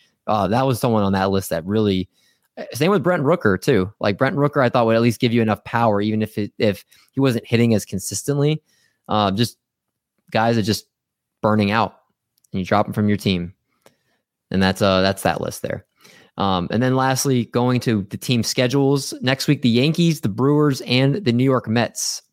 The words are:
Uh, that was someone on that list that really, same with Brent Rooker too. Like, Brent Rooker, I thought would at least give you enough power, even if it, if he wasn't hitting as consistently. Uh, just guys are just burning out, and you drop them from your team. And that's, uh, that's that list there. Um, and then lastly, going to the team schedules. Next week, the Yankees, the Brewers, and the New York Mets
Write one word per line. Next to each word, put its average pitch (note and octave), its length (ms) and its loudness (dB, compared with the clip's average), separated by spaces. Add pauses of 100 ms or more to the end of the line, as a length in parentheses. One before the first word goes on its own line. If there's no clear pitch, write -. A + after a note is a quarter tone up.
(260)
Uh, G#2 220 0
that B2 180 0
was B2 140 -2
someone A2+ 240 2
on G2 80 0
that G2 180 0
list G2 200 -2
that E2 140 -4
really, G2 440 0 (640)
same D3 180 0
with G#3 140 0
Brent F3 180 0
Rooker C3 380 0
too. G#2 400 0
Like, G#2 180 -2
Brent C3+ 160 0
Rooker, C#3+ 260 0
I B2 80 2
thought A#2+ 180 0
would A2+ 100 2
at A#2 60 2
least A#2+ 180 0
give A#2 120 0
you A#2 80 2
enough G#2+ 220 0
power, A2+ 380 0
even G#2+ 200 0
if G#2+ 160 -4
it, G#2 220 -4
if G#2 260 0 (280)
he C3+ 80 -4
wasn't B2 260 0
hitting A#2 280 2
as G2 100 0
consistently. C#3+ 760 -2 (480)
Uh, G#2 220 0
just A2+ 260 -2 (760)
guys A2+ 260 2
are G#2+ 40 0
just G2+ 240 -2 (560)
burning G#2+ 280 2
out, G#2+ 260 0 (560)
and G2 60 -6
you F2+ 80 -4
drop G#2 200 2
them - 60 -10
from G#2+ 140 0
your G#2 100 2
team. F#2 380 -2 (960)
And F#2 100 0
that's, F#2+ 220 0
uh, F#2+ 180 4
that's F#2+ 220 0
that E2 180 -2
list - 220 -8
there. - 240 -10 (500)
Um, F#2+ 340 -2
and A2+ 120 0
then B2+ 140 0
lastly, C3 500 0
going B2 340 0
to G#2+ 280 -2
the - 80 -12
team A#2+ 260 0
schedules. C3+ 800 0
Next C3+ 260 -2
week, C#3+ 140 2
the B2 80 2
Yankees, D3+ 540 2
the B2 80 -2
Brewers, C#3 520 2
and C3 340 2
the F#3+ 160 0
New A#2+ 120 2
York C3 240 0
Mets - 540 -4 (100)